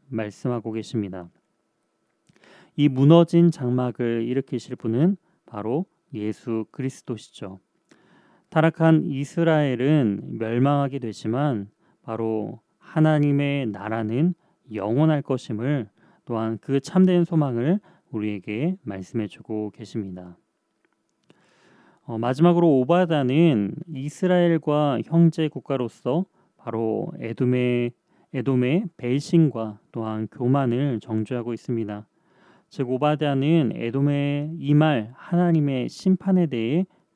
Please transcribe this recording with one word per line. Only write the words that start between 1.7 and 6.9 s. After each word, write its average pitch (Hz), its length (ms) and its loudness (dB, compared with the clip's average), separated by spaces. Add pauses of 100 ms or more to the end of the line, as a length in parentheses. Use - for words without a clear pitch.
이 147 140 4
무너진 165 640 6
장막을 123 760 -2
일으키실 127 480 -6
분은 135 420 2 (300)
바로 113 400 -6 (260)
예수 110 600 -6
그리스도시죠. 113 880 -10 (880)